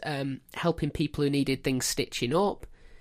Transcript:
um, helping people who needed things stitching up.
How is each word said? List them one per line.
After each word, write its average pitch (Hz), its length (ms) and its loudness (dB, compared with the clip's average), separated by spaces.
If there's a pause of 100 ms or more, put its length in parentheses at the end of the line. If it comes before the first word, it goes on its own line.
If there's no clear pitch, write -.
um, 139 360 -4 (140)
helping 165 360 0
people 147 340 0
who 143 60 4
needed 135 340 2
things 127 220 0
stitching - 480 -2
up. 196 320 2 (340)